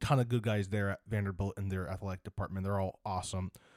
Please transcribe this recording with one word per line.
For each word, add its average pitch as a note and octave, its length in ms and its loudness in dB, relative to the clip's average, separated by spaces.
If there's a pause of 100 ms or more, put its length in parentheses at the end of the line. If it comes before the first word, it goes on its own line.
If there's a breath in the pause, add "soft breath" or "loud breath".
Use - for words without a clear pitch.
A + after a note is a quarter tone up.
ton C#3 200 4
of A#2 80 2
good A#2+ 140 2
guys G#2 260 0
there G2+ 220 2
at - 180 -4
Vanderbilt G2 480 0
in G2 120 -2
their F#2 200 -2
athletic F#2 340 -4
department. F#2+ 420 -4
They're G2 160 2
all F#2+ 240 -2
awesome. F#2 460 -2 (260 soft breath)